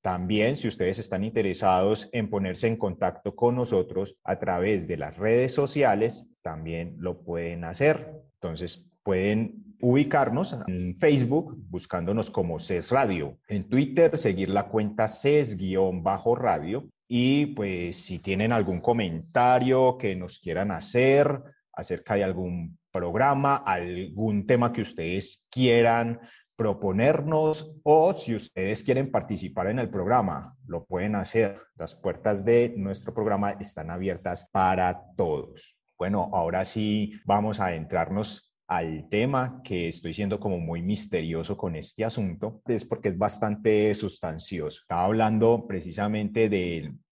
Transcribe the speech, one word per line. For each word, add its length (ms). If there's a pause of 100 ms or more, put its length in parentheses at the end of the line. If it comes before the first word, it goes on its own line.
También, 560
si 100
ustedes 300
están 260
interesados 880
en 160
ponerse 380
en 100
contacto 580
con 220
nosotros 680
a 140
través 480
de 120
las 180
redes 380
sociales, 760 (140)
también 560
lo 260
pueden 400
hacer. 480 (220)
Entonces, 560 (120)
pueden 760
ubicarnos 760 (140)
en 300
Facebook, 580 (140)
buscándonos 600
como 280
ces 320
Radio. 480 (100)
En 220
Twitter, 480
seguir 320
la 180
cuenta 400
ces 480
guion 460
bajo 340
radio. 480 (240)
Y, 380
pues, 500
si 220
tienen 340
algún 300
comentario 1120
que 180
nos 260
quieran 320
hacer 680 (320)
acerca 440
de 80
algún 540 (140)
programa, 640
algún 880
tema 260
que 100
ustedes 680
quieran 720 (340)
proponernos, 1300
o 320
si 220
ustedes 480
quieren 260
participar 560
en 140
el 100
programa, 680 (120)
lo 160
pueden 320
hacer. 400 (180)
Las 220
puertas 480
de 320
nuestro 360
programa 380
están 400
abiertas 600
para 500 (140)
todos. 600 (220)
Bueno, 340
ahora 320
sí 500 (100)
vamos 340
a 80
adentrarnos 880 (140)
al 420
tema 540
que 240
estoy 260
siendo 240
como 220
muy 200
misterioso 760
con 180
este 300
asunto, 640
es 160
porque 240
es 100
bastante 800
sustancioso. 840
Estaba 240
hablando 600
precisamente 840
de 460 (180)